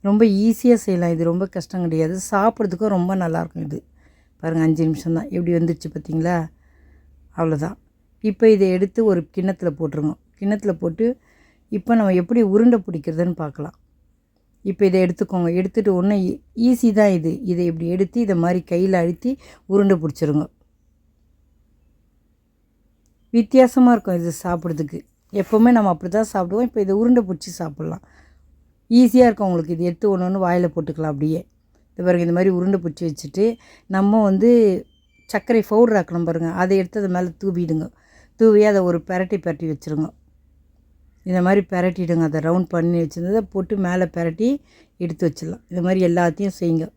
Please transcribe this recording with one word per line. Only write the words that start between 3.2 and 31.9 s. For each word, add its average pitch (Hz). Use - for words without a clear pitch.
நல்லாயிருக்கும் 165
இது. 147
பாருங்க, 165
அஞ்சு 160
நிமிஷம் 160
தான். -
எப்படி 175
வெந்துருச்சு 165
பார்த்தீங்களா? 160
அவ்வளோதான். 160
இப்போ 208
இதை 196
எடுத்து 190
ஒரு 175
கிண்ணத்துல 180
போட்டுருங்க. 151
கிண்ணத்துல 202
போட்டு 175
இப்போ 196
நம்ம 196
எப்படி 233
உருண்டை 233
பிடிக்கிறதுன்னு 165
பார்க்கலாம். 151
இப்போ 196
இதை 185
எடுத்துக்கோங்க. 175
எடுத்துட்டு 190
ஒண்ணு 202
ஈ-, -
ஈஸி 240
தான் 202
இது. 160
இதை 175
இப்படி 165
எடுத்து 190
இதை 190
மாதிரி 180
கையில 180
அழுத்தி 175
உருண்டை 196
பிடிச்சிருங்க. 147
வித்தியாசமா 247
இருக்கும் 180
இது 170
சாப்பிட்றதுக்கு. 165
எப்போவுமே 226
நம்ம 202
அப்படி 175
தான் 220
சாப்பிடுவோம். 202
இப்போ 220
இதை 196
உருண்டை 240
பிடிச்சி 175
சாப்பிட்லாம். 160
ஈஸியா 254
இருக்கும் 214
உங்களுக்கு. 170
இது 165
எடுத்து 175
ஒண்ணு 180
ஒண்ணு 190
வாயில 175
போட்டுக்கலாம் 156
அப்படியே. 156